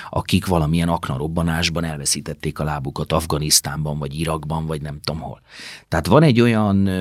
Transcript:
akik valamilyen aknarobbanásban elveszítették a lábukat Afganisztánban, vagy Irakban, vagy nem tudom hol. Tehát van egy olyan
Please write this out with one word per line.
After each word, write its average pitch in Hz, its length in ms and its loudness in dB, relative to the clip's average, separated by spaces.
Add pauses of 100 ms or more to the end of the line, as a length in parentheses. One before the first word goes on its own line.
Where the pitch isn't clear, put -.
akik - 360 0
valamilyen 85 440 2
aknarobbanásban 82 960 -2
elveszítették 76 760 -6
a 78 40 -2
lábukat 73 480 -4
Afganisztánban, 76 880 0
vagy 71 200 -6
Irakban, 80 460 -2
vagy 78 160 -4
nem 73 220 -10
tudom 78 180 -10
hol. - 200 -12 (460)
Tehát 80 200 -2
van 131 160 8
egy 120 180 6
olyan 110 340 4 (260)